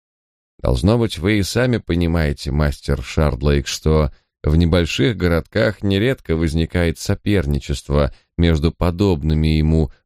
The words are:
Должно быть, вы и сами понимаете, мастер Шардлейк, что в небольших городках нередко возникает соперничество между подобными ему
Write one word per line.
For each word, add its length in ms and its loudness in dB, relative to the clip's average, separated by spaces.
Должно 380 2
быть, 200 -2
вы 220 0
и 40 0
сами 340 -2
понимаете, 720 -2
мастер 500 -2
Шардлейк, 640 0
что 440 0
в 120 2
небольших 600 2
городках 640 -2
нередко 540 -2
возникает 640 -2
соперничество 1120 -2
между 340 2
подобными 760 0
ему 440 2